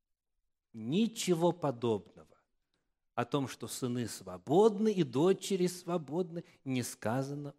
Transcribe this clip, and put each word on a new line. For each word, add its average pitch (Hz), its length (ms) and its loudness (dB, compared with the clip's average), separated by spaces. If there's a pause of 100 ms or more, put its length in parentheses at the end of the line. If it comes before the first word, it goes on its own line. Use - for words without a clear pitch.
(720)
Ничего 165 800 0
подобного 117 720 -2 (920)
о 120 100 0
том, 135 220 -2
что - 200 -12
сыны 120 400 -4
свободны 190 840 2
и 185 120 2
дочери 180 640 2
свободны, 170 760 -4 (220)
не 127 160 -2
сказано 135 760 -4